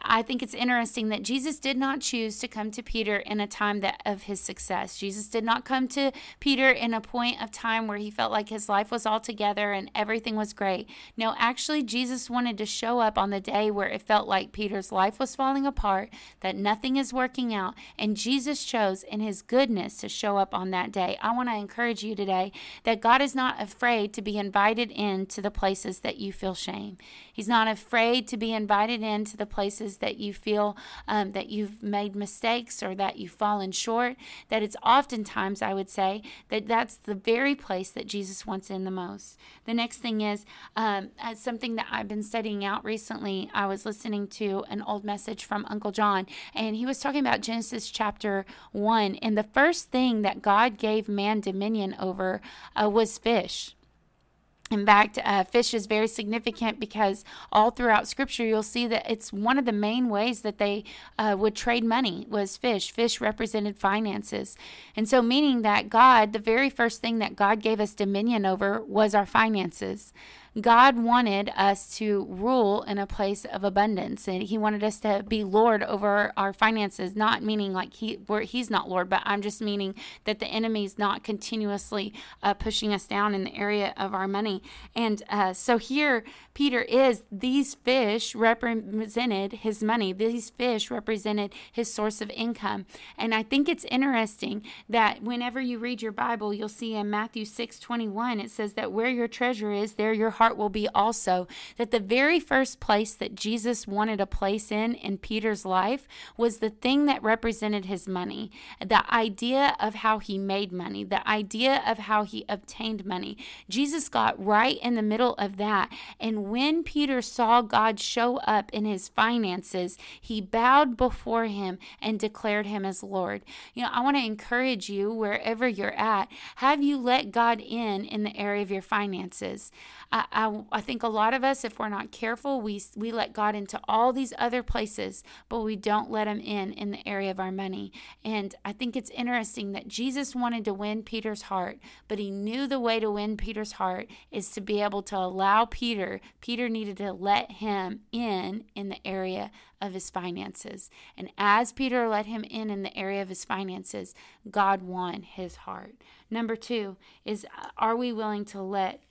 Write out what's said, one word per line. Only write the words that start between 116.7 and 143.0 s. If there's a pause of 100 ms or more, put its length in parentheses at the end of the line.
Peter
saw
God
show
up
in
his
finances, (200)
he
bowed
before
him (220)
and
declared
him
as
Lord. (300)
You
know,
I
want
to
encourage
you
wherever
you're
at, (280)
have
you
let
God
in,
in
the
area
of
your
finances? (400)
I,
I, (100)
I
think
a
lot
of
us,
if
we're
not
careful,
we, (140)
we
let
God
into
all
these
other
places, (280)
but
we
don't
let
him
in,
in
the
area
of
our
money. (320)
And (100)
I
think
it's
interesting
that
Jesus
wanted
to
win
Peter's
heart, (280)
but
he
knew
the
way